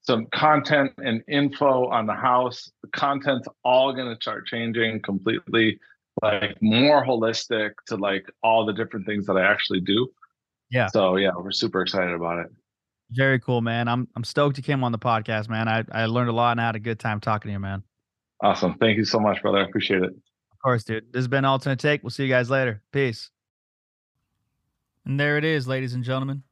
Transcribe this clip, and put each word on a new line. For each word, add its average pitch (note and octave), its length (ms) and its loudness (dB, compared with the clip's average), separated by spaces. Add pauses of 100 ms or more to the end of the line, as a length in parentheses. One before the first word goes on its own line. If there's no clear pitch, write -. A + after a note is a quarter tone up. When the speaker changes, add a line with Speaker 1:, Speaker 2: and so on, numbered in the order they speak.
Speaker 1:
some A2+ 320 0
content D3 640 2
and A2+ 300 -4
info C#3 600 2
on A2 180 0
the G#2 80 -2
house. B2 560 0 (120)
The - 60 -18
content's C#3 600 -2 (160)
all C3 280 4
gonna B2 280 -6
start G#2+ 260 -8
changing A2+ 560 -2
completely, G#2+ 760 0 (440)
like, G#2 400 0
more B2+ 420 6
holistic A2+ 680 0 (160)
to, A2+ 80 -4
like, G2 300 -2 (160)
all A2+ 220 4
the G#2 80 -2
different G#2 320 -6
things G2+ 220 -4
that G2 100 2
I F#2 80 4
actually G2+ 360 2
do. G2+ 300 0 (600)
Speaker 2:
Yeah. A#2+ 160 2
Speaker 1:
So F#2+ 300 4
yeah, G2 200 2
we're F2+ 160 -10
super F#2 300 -2
excited F2+ 320 -2
about E2+ 240 -4
it. E2+ 80 -6 (640)
Speaker 2:
Very C3+ 300 2
cool, A#2+ 220 0
man. A#2 260 -2
I'm, B2 180 0 (100)
I'm A#2+ 80 -6
stoked D3 340 0
you C3+ 40 -12
came C3+ 220 -2
on A#2+ 80 0
the A2+ 60 -4
podcast, A2 500 -2
man. A2+ 180 -2
I, A2+ 160 0 (100)
I A2+ 140 0
learned A#2+ 220 0
a A#2 40 -2
lot A#2+ 200 2
and A#2 80 -2
I A#2 60 0
had A2+ 100 -2
a A2 40 -8
good A2+ 180 -6
time G#2+ 220 -2
talking G#2+ 280 -2
to G#2 60 -6
you, G2 40 -6
man. G2 240 -6 (600)
Speaker 1:
Awesome. G2 360 2
Thank A2 200 4
you A2 60 2
so A2+ 140 0
much, G#2+ 220 2
brother. G2 180 0
I G2 60 2
appreciate F#2+ 380 0
it. F#2 80 -2
Speaker 2:
Of - 520 -20
course, B2 220 0
dude. A2 280 -8
This B2+ 80 -4
has B2+ 80 -2
been C3+ 180 2
Alternate C3+ 320 0
Take. D3 240 0
We'll A#2+ 80 -10
see C#3 140 -4
you C3+ 40 -2
guys B2+ 220 2
later. B2+ 320 0 (100)
Peace. C3+ 380 -2 (1800)
And C3+ 120 -4
there D3 200 2
it D3 60 -2
is, D3+ 220 0
ladies C3 280 -4
and B2 100 -4
gentlemen C3+ 480 -4